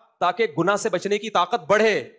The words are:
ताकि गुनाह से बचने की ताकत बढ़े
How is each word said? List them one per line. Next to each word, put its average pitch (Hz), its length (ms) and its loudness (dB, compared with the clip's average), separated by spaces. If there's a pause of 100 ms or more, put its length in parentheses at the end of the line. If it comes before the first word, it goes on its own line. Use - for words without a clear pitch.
(220)
ताकि 185 260 0
गुनाह 185 300 0
से 226 120 -2
बचने 190 280 -2
की 214 120 -6
ताकत 180 400 -2
बढ़े 208 300 4 (200)